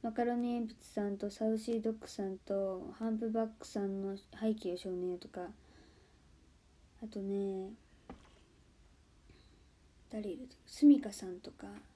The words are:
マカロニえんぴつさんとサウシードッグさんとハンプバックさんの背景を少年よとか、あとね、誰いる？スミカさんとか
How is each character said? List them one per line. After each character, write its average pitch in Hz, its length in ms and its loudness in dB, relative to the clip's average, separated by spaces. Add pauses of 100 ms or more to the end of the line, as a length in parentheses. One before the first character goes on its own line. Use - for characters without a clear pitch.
マ 233 100 -2
カ 233 140 2
ロ 240 80 2
ニ 240 220 0
え 240 40 0
ん 226 80 -4
ぴ 220 60 -12
つ - 100 -20
さ 202 240 -4
ん 202 80 -4
と 202 140 -4
サ 220 160 -2
ウ 220 100 2
シ 220 160 -2
ー 226 100 0
ド 220 100 0
ッ - 20 -
グ 220 120 -14
さ - 180 -6
ん 190 120 -4
と 190 640 -2
ハ 220 100 -2
ン 220 80 0
プ 226 140 -2
バ 226 140 2
ッ - 20 -4 (120)
ク - 80 -16
さ - 140 -4
ん 196 220 -2
の 196 160 -4
背 - 340 -2
景 202 220 -2
を - 20 -6
少 185 140 -8
年 180 220 -4
よ 175 40 -6
と - 120 -14
か、 180 180 -8 (1600)
あ 226 40 -10
と 214 140 -8
ね、 196 500 -2 (2500)
誰 214 180 -6
い 180 80 -6
る？ 254 100 -10 (200)
ス - 180 0
ミ 285 160 12
カ 214 100 -6
さ - 140 -10
ん 185 160 -8
と - 120 -14
か - 160 -14 (280)